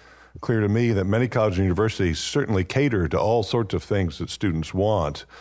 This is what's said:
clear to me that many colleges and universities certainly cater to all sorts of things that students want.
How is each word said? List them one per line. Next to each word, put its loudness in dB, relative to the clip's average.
clear 0
to 2
me 2
that 0
many 2
colleges 2
and 4
universities 2
certainly 0
cater 0
to 0
all 2
sorts -2
of -2
things -2
that -8
students -4
want. 0